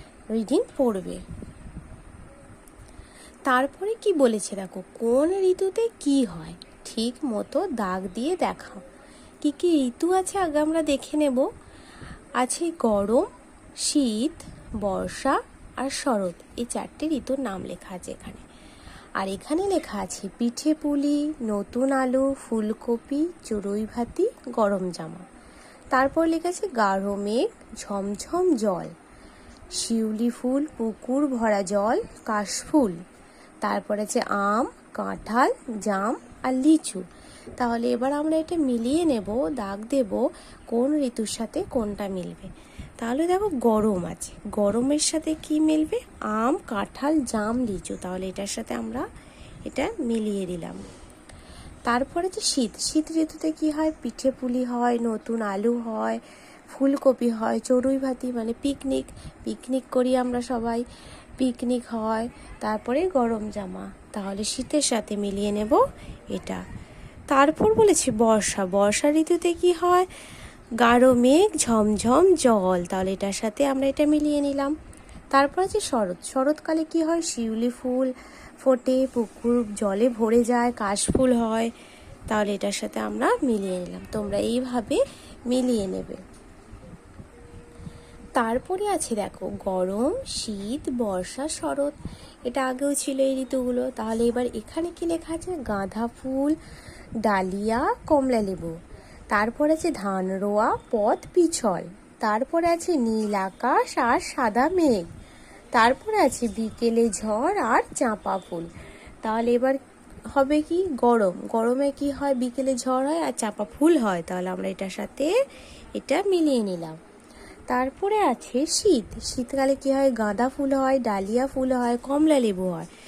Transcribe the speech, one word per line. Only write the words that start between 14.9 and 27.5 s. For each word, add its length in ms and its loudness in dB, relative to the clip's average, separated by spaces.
আর 140 -4
শরৎ, 440 -2
এই 80 -4
চারটে 420 -6
ঋতুর 340 -2
নাম 240 -6
লেখা 300 -12
আছে 160 -12
এখানে। 260 -16
আর 140 -2
এখানে 380 -2
লেখা 320 0
আছে 300 -6
পিঠে 360 0
পুলি, 680 0
নতুন 500 0
আলু, 420 2
ফুলকপি, 920 -2
চড়ুই 500 -4
ভাতি, 340 0
গরম 420 0
জামা। 340 -10
তারপর 360 2
লেখা 220 0
আছে 200 -4
গাঢ় 480 0
মেঘ, 640 -2